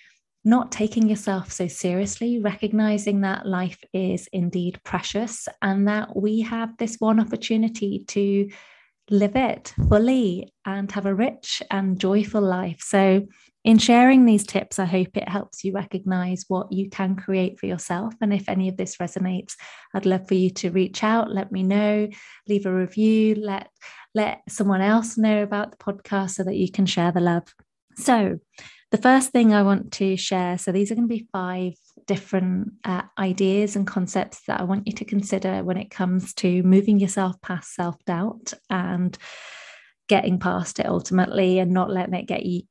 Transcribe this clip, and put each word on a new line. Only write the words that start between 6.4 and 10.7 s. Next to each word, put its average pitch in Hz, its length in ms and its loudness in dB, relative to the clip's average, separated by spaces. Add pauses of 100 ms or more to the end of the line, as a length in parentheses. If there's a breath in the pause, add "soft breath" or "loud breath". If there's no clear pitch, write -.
have 226 380 -6
this 226 200 -6
one 220 220 4
opportunity 220 880 -2
to 202 400 0 (640 loud breath)
live 202 240 2
it - 400 -2 (140)
fully 214 640 2 (140)
and 196 280 -6